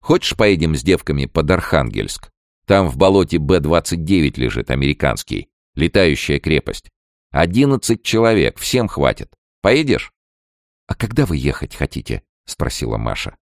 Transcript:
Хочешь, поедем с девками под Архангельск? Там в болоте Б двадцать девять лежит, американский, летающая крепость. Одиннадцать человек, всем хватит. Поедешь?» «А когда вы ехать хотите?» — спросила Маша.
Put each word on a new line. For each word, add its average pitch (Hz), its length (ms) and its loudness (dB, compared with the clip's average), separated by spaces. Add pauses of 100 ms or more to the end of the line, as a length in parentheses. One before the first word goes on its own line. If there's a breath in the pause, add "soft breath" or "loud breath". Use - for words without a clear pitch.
Хочешь, - 360 0
поедем 82 380 2
с 67 80 -6
девками 73 420 0
под 76 240 -2
Архангельск? 58 800 -2 (380)
Там 98 200 4
в 64 100 -6
болоте 92 420 4
Б 80 200 2
двадцать 82 440 0
девять 78 340 2
лежит, 60 320 -4
американский, 67 800 -2 (240)
летающая 78 680 0
крепость. - 500 -4 (420)
Одиннадцать 113 720 0
человек, 110 560 2
всем 120 280 -2
хватит. - 460 -2 (280)
Поедешь?» 120 520 0 (760)
«А - 60 -8
когда 131 320 -2
вы 82 120 -4
ехать - 380 -6
хотите?» — - 460 -8 (240)
спросила 58 520 -6
Маша. 53 460 -8